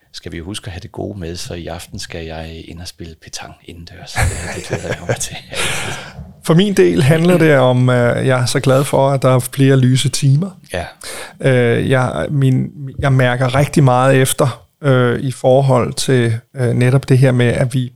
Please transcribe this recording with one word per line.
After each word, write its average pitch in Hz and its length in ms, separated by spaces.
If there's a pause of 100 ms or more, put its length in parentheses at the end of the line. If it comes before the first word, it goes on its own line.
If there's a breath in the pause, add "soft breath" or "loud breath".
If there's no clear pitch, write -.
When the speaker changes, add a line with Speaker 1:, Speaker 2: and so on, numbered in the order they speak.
(120)
Speaker 1:
skal - 200
vi 82 80
huske 95 280
at 90 40
have 85 80
det 110 120
gode 98 280
med, 85 160
så - 180
i 85 140
aften 85 320
skal 82 260
jeg 80 420
ind 82 140
og 90 60
spille 80 360
petang - 300 (100)
indendørs. - 500
Det, - 420
det - 120
glæder - 200
jeg - 100 (100)
mig 127 80
til. - 200 (1080 loud breath)
Speaker 2:
For 170 100
min 196 200
del 175 300
handler 165 340
det 156 200
om, 127 320
øh, 120 380
jeg 127 140
er 123 40
så 135 140
glad 131 240
for, 139 260
at 135 120
der 131 80
er 127 100
flere 135 380
lyse 127 320
timer. 143 400 (240)
Speaker 1:
Ja. 87 120 (560 loud breath)
Speaker 2:
Øh, 120 480
jeg, 127 420
min, 131 400 (280)
jeg 139 140
mærker 127 420
rigtig 143 280
meget 131 380
efter, 131 440 (160)
øh, 127 380
i 135 120
forhold 131 640
til, 117 460 (160)
øh, 120 180
netop 123 360
det 131 80
her 127 140
med, 123 160
at 117 260
vi 127 220